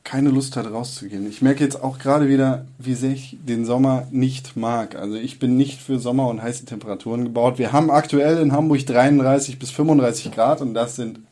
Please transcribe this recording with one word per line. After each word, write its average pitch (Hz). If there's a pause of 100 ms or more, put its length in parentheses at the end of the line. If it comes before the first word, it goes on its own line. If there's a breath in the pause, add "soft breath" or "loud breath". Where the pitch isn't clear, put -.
keine 139
Lust 131
hatte, 113
rauszugehen. 104
Ich 104
merke 139
jetzt 139
auch 131
gerade 139
wieder, 131 (140)
wie 127
sehr 131
ich - (100)
den 117
Sommer 131
nicht 131
mag. 113
Also 104
ich 113
bin 127
nicht 139
für 131
Sommer 123
und 113
heiße 120
Temperaturen 110
gebaut. 120
Wir 117
haben 156
aktuell 151
in 139
Hamburg 147
dreiunddreißig 135
bis -
fünfunddreißig 131
Grad 135
und 120
das 117
sind 113 (140)